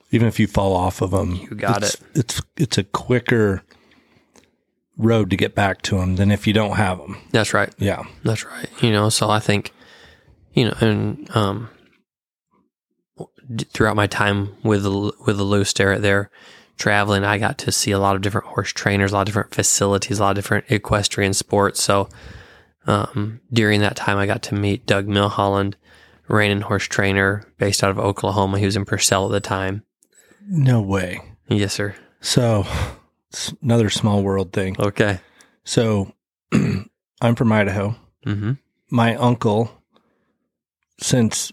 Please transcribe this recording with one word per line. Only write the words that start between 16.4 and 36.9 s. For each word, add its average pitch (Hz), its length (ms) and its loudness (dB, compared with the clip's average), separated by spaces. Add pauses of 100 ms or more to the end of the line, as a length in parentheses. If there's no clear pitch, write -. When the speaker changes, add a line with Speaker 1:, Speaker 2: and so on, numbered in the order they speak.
Speaker 2:
traveling, 104 480 2
I 104 120 0
got 104 220 -2
to - 120 -4
see - 200 -2
a 98 80 2
lot 98 160 2
of 98 60 -4
different 98 260 -2
horse - 240 -4
trainers, 98 400 0
a 101 40 0
lot 98 60 4
of 95 60 0
different 101 260 -4
facilities, 101 640 0
a - 20 -2
lot 98 100 4
of 95 40 -2
different 101 340 -2
equestrian 101 640 0
sports. - 500 0
So, 101 240 2 (800)
um, 104 560 -2 (100)
during 107 300 4
that 104 160 0
time, 101 200 -2
I 101 80 0
got 101 180 -2
to - 120 -4
meet 101 300 -2
Doug 98 220 0
Milholland, 101 680 0 (560)
reining 104 320 2
horse 104 240 -2
trainer 98 600 0 (120)
based 101 260 0
out 98 80 2
of 98 80 -4
Oklahoma. 98 600 0
He 101 60 2
was 98 120 0
in 98 80 -2
Purcell 98 400 0
at 110 60 -4
the 101 100 -2
time. 95 420 -4 (640)
Speaker 1:
No 131 320 2
way. 95 380 -2 (300)
Speaker 2:
Yes, 104 240 0
sir. 101 220 -4 (260)
Speaker 1:
So, 113 440 0 (640)
it's - 320 -10
another 117 280 2
small 101 340 0
world 98 300 -2
thing. 95 260 -4
Speaker 2:
Okay. 101 400 0 (460)
Speaker 1:
So, 107 480 0 (180)
<clears throat> - 220 -8
I'm - 800 -2